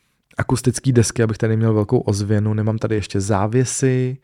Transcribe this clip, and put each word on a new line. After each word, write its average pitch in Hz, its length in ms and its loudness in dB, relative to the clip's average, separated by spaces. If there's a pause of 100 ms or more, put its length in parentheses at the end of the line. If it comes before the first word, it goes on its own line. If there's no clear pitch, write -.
(380)
akustický - 540 0
desky, 117 300 2
abych 110 160 0
tady 110 180 0
měl 110 180 2
velkou 107 240 2
ozvěnu. 104 560 0
Nemám 107 240 -2
tady 113 160 -2
ještě 101 260 -2
závěsy, 127 1040 0